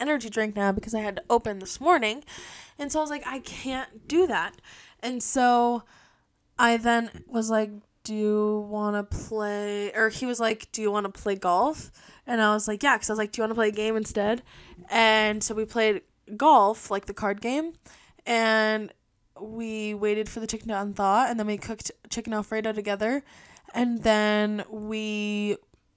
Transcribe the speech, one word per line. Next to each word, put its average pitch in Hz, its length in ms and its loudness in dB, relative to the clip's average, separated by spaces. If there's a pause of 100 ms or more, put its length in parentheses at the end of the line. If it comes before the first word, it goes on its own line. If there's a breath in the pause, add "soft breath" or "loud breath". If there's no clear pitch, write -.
energy 269 280 -2
drink 214 280 -2
now 202 160 2
because 208 200 -6
I 220 80 -2
had 202 160 -6
to - 140 -10
open 226 300 2
this 185 200 -12
morning." 277 440 2 (540 loud breath)
And 285 120 -6
so 311 80 -2
I 311 40 2
was 302 80 -6
like, 294 160 -8
"I 262 120 -8
can't 262 680 -8
do 339 180 4
that." 196 340 -2 (400 loud breath)
And 247 220 -4
so 240 640 2 (760 soft breath)
I 233 180 6
then 233 500 0
was 226 220 -2
like, 214 220 2 (320)
"Do 220 120 -8
you 214 540 0
wanna 208 360 -2
play," 208 880 -4
or 220 160 2
he 233 180 -6
was 240 140 -4
like, 226 320 -2
"Do 220 100 -6
you 208 80 0
wanna 202 200 -2
play 202 260 -4
golf?" 196 560 0 (340 loud breath)
And 233 160 0
I 208 100 6
was 214 140 -2
like, 208 160 -4
"Yeah," 262 160 4
'cause - 100 -4
I 214 40 -2
was 214 60 -2
like, 208 140 -2
"Do - 80 -4
you 220 40 0
wanna 220 100 -2
play 226 140 2
a 208 40 0
game 214 240 -2
instead?" 214 460 -2 (480 loud breath)
And 214 540 4
so 220 100 -4
we 220 100 -2
played 220 380 2 (340)
golf, 220 540 6
like, 202 160 -4
the 202 80 -10
card 208 260 -4
game, 302 340 -4 (520 soft breath)
and 220 640 2 (480)
we 220 540 -6
waited 208 340 0
for - 120 -10
the 220 60 -6
chicken 220 220 -8
to 220 60 -2
unthaw, 202 560 2
and 240 80 -2
then 214 80 -2
we 208 100 -2
cooked - 360 -10 (180)
chicken 226 240 -6
Alfredo 220 380 -4
together, 214 520 -2 (500 loud breath)
and 240 280 0
then 214 680 2
we 214 880 -4 (400)